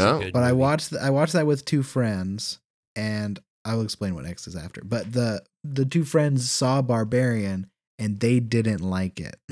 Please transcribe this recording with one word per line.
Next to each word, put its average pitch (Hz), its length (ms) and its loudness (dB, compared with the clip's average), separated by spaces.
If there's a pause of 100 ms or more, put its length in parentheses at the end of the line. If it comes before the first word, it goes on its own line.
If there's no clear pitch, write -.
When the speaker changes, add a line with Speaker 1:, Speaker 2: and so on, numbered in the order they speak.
Speaker 1:
No. 143 120 4
Speaker 2:
good 92 140 -4
Speaker 3:
But 123 100 2
I 120 80 4
Speaker 2:
movie. 127 100 4
Speaker 3:
watched 147 280 2
th-, 135 120 -6
I 135 100 0
watched 151 220 2
that 160 140 4
with 143 180 0
two 143 180 2
friends, 104 760 -2 (360)
and 107 440 -4 (240)
I 110 120 -2
will 113 80 0
explain 101 320 -4
what 69 100 -10
X 87 220 -10
is 87 80 -12
after. 82 280 -12
But 107 300 -4
the, 117 300 0 (200)
the 139 220 -2
two 165 180 0
friends 139 460 2
saw 135 320 2
Barbarian, 113 840 0 (320)
and 104 200 -2
they 120 200 4
didn't 110 420 0
like 92 380 -2
it, - 180 -12 (140)